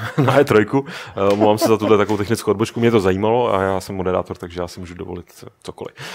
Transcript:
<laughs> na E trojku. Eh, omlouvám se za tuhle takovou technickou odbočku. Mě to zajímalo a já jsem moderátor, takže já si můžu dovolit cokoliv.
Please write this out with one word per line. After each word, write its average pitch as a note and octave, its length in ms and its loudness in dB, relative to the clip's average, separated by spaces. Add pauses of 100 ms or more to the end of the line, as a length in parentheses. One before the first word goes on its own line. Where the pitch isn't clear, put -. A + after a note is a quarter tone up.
<laughs> C3 220 -2
na C3+ 140 2
E C#3+ 60 6
trojku. C3 400 2
Eh, G2+ 480 -2
omlouvám G#2+ 240 4
se A2 100 0
za A2 100 4
tuhle G#2 200 4
takovou G2+ 200 0
technickou G#2 340 -2
odbočku. A2 280 -4
Mě A#2 120 4
to A2+ 80 4
zajímalo G#2+ 560 2
a F#2+ 60 0
já F#2+ 200 0
jsem G2+ 140 -10
moderátor, F2+ 420 -4
takže F2+ 240 -10
já F2 60 -6
si - 120 -18
můžu F2+ 140 -14
dovolit F2+ 520 -14 (180)
cokoliv. - 320 -14 (200)